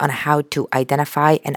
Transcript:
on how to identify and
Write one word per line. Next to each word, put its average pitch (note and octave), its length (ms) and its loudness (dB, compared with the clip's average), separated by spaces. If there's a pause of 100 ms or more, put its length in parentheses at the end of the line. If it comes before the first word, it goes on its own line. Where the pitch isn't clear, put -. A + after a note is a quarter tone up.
on D3 80 0
how D3 320 0 (100)
to C3+ 220 -2
identify D3 720 2
and C#3+ 120 -4